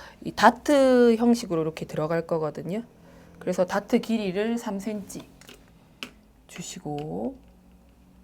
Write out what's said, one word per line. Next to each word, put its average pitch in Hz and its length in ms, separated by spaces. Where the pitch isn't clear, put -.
이 165 80
다트 247 840
형식으로 214 480
이렇게 156 220
들어갈 165 420
거거든요. 160 560
그래서 180 260
다트 202 340
길이를 220 580
삼 202 220
센치 202 500
주시고, 175 920